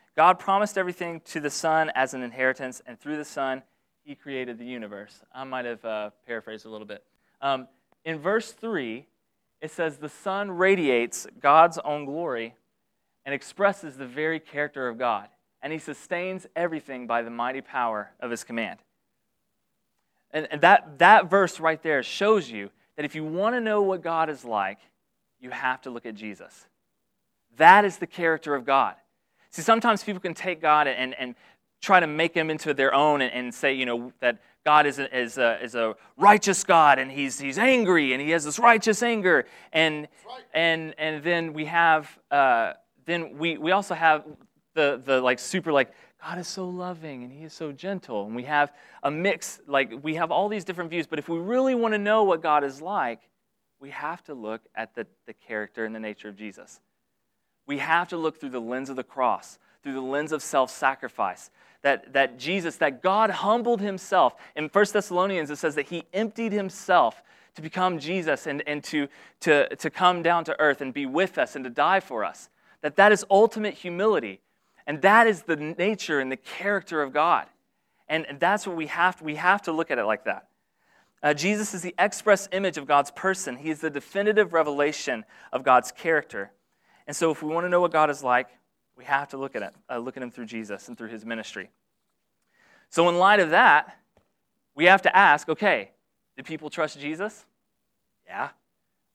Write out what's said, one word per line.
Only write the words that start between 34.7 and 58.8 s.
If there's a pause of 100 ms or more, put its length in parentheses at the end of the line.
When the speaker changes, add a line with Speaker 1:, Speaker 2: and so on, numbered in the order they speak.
Speaker 1:
is
a,
is
a,
is
a (220)
righteous
God,
and
he's,
he's
angry,
and
he
has
this
righteous
anger. (260)
And,
Speaker 2:
That's
right. (100)
Speaker 1:
and,
and
then
we
have, (120)
uh, (320)
then
we,
we
also
have (480)
the,
the,
like,
super,
like, (280)
God
is
so
loving,
and
he
is
so
gentle.
And
we
have (320)
a
mix,
like, (100)
we
have
all
these
different
views.
But
if
we
really
wanna
know
what
God
is
like, (600)
we
have
to
look (120)
at
the, (220)
the
character
and
the
nature
of
Jesus. (880)
We
have
to
look
through
the
lens